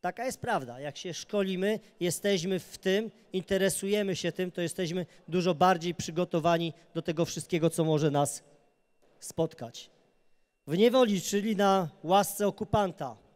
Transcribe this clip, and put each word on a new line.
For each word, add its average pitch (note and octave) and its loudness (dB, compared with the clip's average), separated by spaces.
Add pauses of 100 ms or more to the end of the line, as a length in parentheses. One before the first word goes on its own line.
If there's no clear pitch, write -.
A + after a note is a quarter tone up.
Taka F#3 -6
jest - -8
prawda. C3+ -4
Jak C#3+ -10
się F3+ -10
szkolimy, G3 -2 (200)
jesteśmy F#3 0
w - -16
tym, G3+ -2 (220)
interesujemy G3 0
się F3 -4
tym, F3+ -4
to F3+ -6
jesteśmy E3+ -4 (220)
dużo F3 0
bardziej F3 4
przygotowani E3+ 0 (200)
do E3 -4
tego E3 0
wszystkiego, E3 0
co E3 -2
może D#3 2
nas C#3+ 0 (760)
spotkać. - -8 (760)
W D3 -2
niewoli, A3 4
czyli G3+ -2
na F#3+ 4 (140)
łasce G3 2
okupanta. F#3 -2 (180)